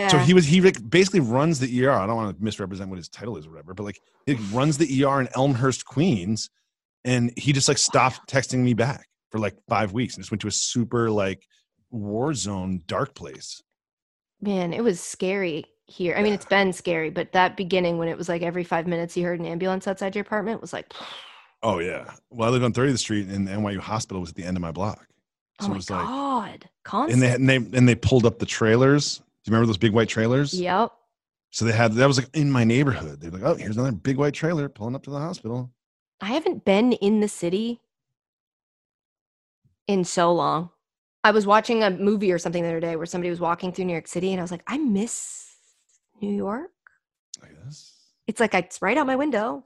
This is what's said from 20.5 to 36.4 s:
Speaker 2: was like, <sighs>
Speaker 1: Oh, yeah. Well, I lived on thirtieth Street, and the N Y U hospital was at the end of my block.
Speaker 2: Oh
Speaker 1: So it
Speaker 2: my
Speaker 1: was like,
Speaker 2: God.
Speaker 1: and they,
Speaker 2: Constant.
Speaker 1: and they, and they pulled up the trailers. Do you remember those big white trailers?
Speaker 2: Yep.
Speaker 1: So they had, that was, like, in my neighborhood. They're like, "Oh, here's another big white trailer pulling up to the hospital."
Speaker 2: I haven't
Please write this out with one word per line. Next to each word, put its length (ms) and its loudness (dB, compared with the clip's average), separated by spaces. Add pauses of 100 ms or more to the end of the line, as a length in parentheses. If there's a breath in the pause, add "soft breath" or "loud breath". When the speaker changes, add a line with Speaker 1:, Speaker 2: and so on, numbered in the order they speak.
Speaker 2:
was 140 -12
like, 180 -10 (360 loud breath)
<sighs> 340 -20
Speaker 1:
Oh, 160 0
yeah. 340 -6 (180)
Well, 180 -2
I 40 4
lived 120 2
on 100 2
thirtieth 260 2
Street, 280 -2
and 200 -2
the 40 -6
N 100 -4
Y 100 -2
U 80 -4
hospital 400 -6
was 100 -8
at 60 -18
the 80 -12
end 140 -4
of 20 -2
my 120 -4
block. 340 -6 (540)
Speaker 2:
Oh 40 -6
Speaker 1:
So 60 -2
it 0 -
Speaker 2:
my 60 -4
Speaker 1:
was 140 -10
like, 160 -4
Speaker 2:
God. 640 -6 (400)
Speaker 1:
and 140 4
they, 80 6
Speaker 2:
Constant. 100 0
Speaker 1:
and 80 4
they, 80 6
and 320 4
they 80 8
pulled 300 4
up 120 2
the 80 -4
trailers. 720 4
Do 60 -20 (260)
you 20 4
remember 140 6
those 120 2
big 140 4
white 160 4
trailers? 460 0
Speaker 2:
Yep. 380 0 (580)
Speaker 1:
So 140 -4
they 80 2
had, 220 4
that 120 6
was, 120 4
like, 160 -4
in 160 2
my 140 4
neighborhood. 560 0
They're 120 -14
like, 100 -10
"Oh, 120 2
here's 220 -6
another 160 -2
big 260 -4
white 160 0
trailer 340 -2
pulling 260 -8
up 100 -10
to 60 -16
the 80 -8
hospital." 540 -8 (480)
Speaker 2:
I 120 -8
haven't 320 -2